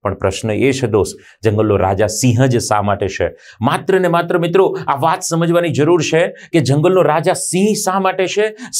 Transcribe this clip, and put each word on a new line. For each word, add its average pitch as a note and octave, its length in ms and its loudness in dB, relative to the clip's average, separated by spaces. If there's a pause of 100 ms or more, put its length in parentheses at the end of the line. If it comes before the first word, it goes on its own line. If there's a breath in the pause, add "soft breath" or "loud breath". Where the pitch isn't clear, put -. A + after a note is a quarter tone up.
પણ G2 120 -2
પ્રશ્ન G2 360 -4
એ A2 220 2
છે B2+ 140 -2
દોસ્ત, - 580 -2
જંગલનો G#2+ 320 2
રાજા F#2+ 300 2
સિંહ B2 400 2
જ C3 120 2
શા G#2+ 240 0
માટે G2+ 260 -2
છે? F2 280 -4 (240 loud breath)
માત્ર F3 400 0
ને F3+ 80 0
માત્ર E3+ 300 0
મિત્રો, F3+ 380 2 (100)
આ C#3 140 -2
વાત D#3+ 220 0
સમજવાની E3+ 460 0
જરૂર D3+ 340 2
છે E3 240 0
કે - 340 -2
જંગલનો E3+ 420 2
રાજા D#3 300 2
સિંહ G3 420 0
શા F#3+ 260 -2
માટે F#3 260 -2
છે? G#3+ 300 -2 (240 loud breath)